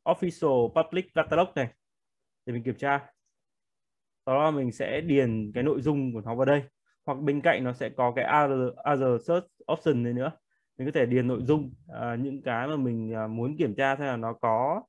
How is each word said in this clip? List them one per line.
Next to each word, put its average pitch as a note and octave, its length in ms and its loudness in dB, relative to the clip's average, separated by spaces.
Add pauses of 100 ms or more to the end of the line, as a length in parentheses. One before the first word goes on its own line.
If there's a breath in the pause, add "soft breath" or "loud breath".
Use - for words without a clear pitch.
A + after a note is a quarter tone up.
Official D#3+ 800 2
Public F3 300 -6
Catalog D#3+ 420 2
này B2 180 -2 (720)
để B2 80 -6
mình A#2+ 100 -4
kiểm A#2+ 140 -4
tra. C#3 340 -2 (1120)
Sau C3 100 2
đó D3+ 160 4
mình C3+ 200 -2
sẽ C3+ 300 -4
điền A#2+ 520 2
cái B2 100 -2
nội C#3+ 180 0
dung C3+ 320 0
của A2+ 80 -6
nó A#2 140 -6
vào C3 100 2
đây. C#3+ 180 4 (420)
Hoặc C3+ 140 -4
bên C#3+ 220 0
cạnh C3 220 2
nó B2 100 -2
sẽ B2 160 -6
có A#2+ 260 0
cái C#3+ 300 4
other, B2+ 280 0 (200)
other C3 340 2
search F3 180 2 (280)
option D3 300 2
này A#2+ 100 -2
nữa. B2+ 180 -4 (460)
Mình C3 100 -4
có D3+ 40 -4
thể C#3 140 2
điền B2 220 2
nội A#2 160 -2
dung, C#3+ 300 0 (140)
à, A#2 280 -6
những C3+ 260 -6
cái B2 260 -4
mà D3+ 80 -4
mình, A#2 380 -2
à, A2 140 -4
muốn A#2 300 -4
kiểm C3 180 0
tra C3+ 200 2
xem C#3 120 -6
là B2+ 100 -2
nó A2+ 160 -4
có A#2+ 560 0